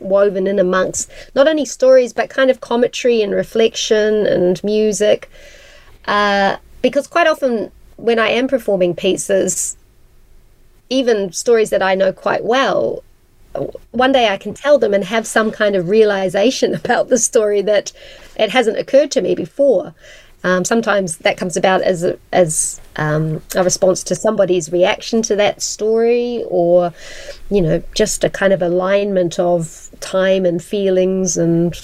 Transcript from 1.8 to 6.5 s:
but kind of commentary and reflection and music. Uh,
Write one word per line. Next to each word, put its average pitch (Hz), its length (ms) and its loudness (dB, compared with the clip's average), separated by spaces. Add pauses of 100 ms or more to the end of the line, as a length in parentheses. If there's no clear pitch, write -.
but - 180 -4
kind 269 200 2
of 247 100 0
commentary 240 640 0
and 196 120 -2
reflection 214 920 0
and 180 380 2
music. 208 680 0 (760)
Uh, 202 520 0 (240)